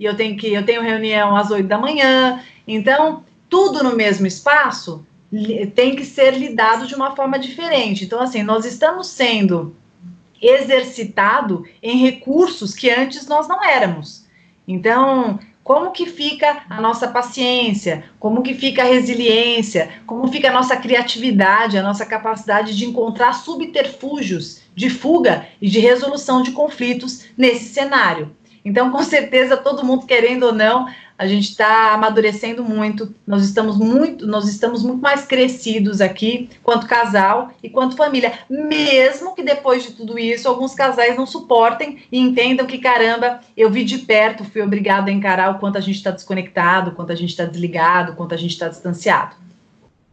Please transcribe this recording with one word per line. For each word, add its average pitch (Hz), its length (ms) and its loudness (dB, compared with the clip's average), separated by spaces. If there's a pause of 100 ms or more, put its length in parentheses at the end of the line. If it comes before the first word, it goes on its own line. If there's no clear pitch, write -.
e 208 60 -6
eu 202 100 -2
tenho 214 220 -4
que, 214 160 -4
eu 202 100 -2
tenho 233 160 0
reunião 214 560 0
às 208 140 0
oito 196 180 0
da 208 80 2
manhã." 262 640 2 (260)
Então, 269 580 0 (280)
tudo 302 320 2
no 247 100 2
mesmo 202 320 2
espaço 254 800 -2 (240)
li-, 214 360 -4
tem 254 280 2
que 277 120 -6
ser 269 240 4
lidado 233 560 0
de 269 80 -10
uma 269 200 -4
forma 269 240 -2
diferente. 262 640 -2
Então, 226 160 -6
assim, 247 240 -2
nós 220 220 0
estamos 349 440 -2
sendo 190 680 0 (640)
exercitado 233 1200 2 (200)
em 240 160 0
recursos 262 760 0
que 262 140 0
antes 262 400 -2
nós 302 180 0
não 370 160 -2
éramos. 208 640 -2 (400)
Então, 185 720 0 (240)
como 339 280 2
que 349 160 -6
fica 294 600 -2
a 214 120 -10
nossa 233 260 0
paciência? 240 960 -2 (140)
Como 226 240 0
que 262 120 -4
fica 262 280 0
a 247 40 4
resiliência? 233 1040 2 (160)
Como 247 220 -4
fica 277 200 0
a 254 40 4
nossa 254 220 2
criatividade, 226 1040 2
a 190 60 2
nossa 202 240 -4
capacidade 214 680 -2
de 220 120 -2
encontrar 240 480 0
subterfúgios 277 1300 -6 (120)
de 226 140 -2
fuga 254 580 2 (140)
e 202 80 -2
de 196 100 2
resolução 254 640 2
de 254 100 -4
conflitos 254 760 -4 (100)
nesse 247 300 2
cenário? 220 680 -2 (300)
Então, 240 260 2
com 285 120 -2
certeza, 262 540 2
todo 277 280 -2
mundo, 254 220 0
querendo 247 380 2
ou 233 80 4
não, 226 340 2 (360)
a 190 40 -2
gente 202 300 0
tá 220 360 4
amadurecendo 220 720 0
muito, 214 500 -4 (120)
nós 196 180 2
estamos 214 320 0
muito, 233 500 2
nós 208 220 -2
estamos 233 340 -2
muito 254 180 -2
mais 277 240 0
crescidos 220 760 0
aqui, 214 500 -2 (120)
quanto 233 240 0
casal 233 640 2 (100)
e - 60 -14
quanto 254 280 0
família, 262 440 0 (100)
mesmo 294 840 2
que 370 80 -10
depois 269 420 0
de - 80 -16
tudo 226 260 -10
isso, 233 300 -2
alguns 254 260 -2
casais 247 420 2
não 262 100 -4
suportem 233 840 0
e 254 80 -2
entendam 254 480 2
que, 254 120 -8
"Caramba, 240 600 0 (160)
eu 220 140 4
vi 240 140 0
de 254 140 -4
perto, 214 460 2
fui 208 180 -6
obrigado 202 460 0
a 196 40 -2
encarar 196 420 0
o 196 40 -8
quanto 202 200 -4
a - 20 -2
gente 196 220 -6
tá 190 80 -2
desconectado, 185 800 -2
o 170 40 -12
quanto 170 180 -8
a 170 40 -4
gente 175 200 -6
tá 175 80 -4
desligado, 170 680 0
o - 40 -16
quanto 170 180 -8
a 165 40 -6
gente 170 200 -6
tá 165 100 -6
distanciado." 170 680 -2 (760)